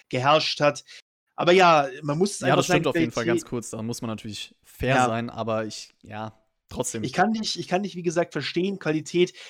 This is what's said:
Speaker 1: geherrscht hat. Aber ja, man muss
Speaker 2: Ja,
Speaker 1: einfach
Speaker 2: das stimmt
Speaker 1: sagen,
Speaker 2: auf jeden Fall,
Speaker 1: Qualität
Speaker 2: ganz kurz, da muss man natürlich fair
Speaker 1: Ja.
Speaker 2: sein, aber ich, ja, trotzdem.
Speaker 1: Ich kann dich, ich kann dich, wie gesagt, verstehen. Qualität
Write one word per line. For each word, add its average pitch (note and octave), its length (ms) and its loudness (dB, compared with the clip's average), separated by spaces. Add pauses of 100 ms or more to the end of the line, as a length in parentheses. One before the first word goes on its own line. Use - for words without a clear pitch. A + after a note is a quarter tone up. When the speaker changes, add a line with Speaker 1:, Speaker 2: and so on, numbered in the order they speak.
Speaker 1:
geherrscht C#3+ 520 2
hat. D3 240 2 (500)
Aber D3+ 160 2
ja, E3+ 380 6 (140)
man C#3+ 140 -2
muss G3 220 0
Speaker 2:
Ja, - 80 -4
Speaker 1:
einfach C#3+ 120 4
Speaker 2:
das - 80 2
stimmt D#3+ 180 2
Speaker 1:
sagen, - 60 -4
Speaker 2:
auf - 40 0
jeden D#3+ 160 2
Fall, A#2 140 -2
Speaker 1:
Qualität A#2 180 0
Speaker 2:
ganz - 80 -20
kurz, A#2+ 200 -6
da A2+ 120 -8
muss A#2 200 -6
man A#2+ 80 -4
natürlich G#2+ 520 -10
fair - 320 -2
Speaker 1:
Ja. B2+ 120 4
Speaker 2:
sein, A#2 240 -2
aber A2 340 -2
ich, - 280 -12 (100)
ja, G#2+ 360 -12 (300)
trotzdem. - 360 -6
Speaker 1:
Ich B2 100 -6
kann G3+ 180 2
dich, A3 260 -4
ich E3 100 -10
kann F3+ 140 0
dich, F#3 140 -8
wie F3+ 60 -6
gesagt, E3+ 300 0
verstehen. F3+ 460 -4
Qualität E3 540 0 (180)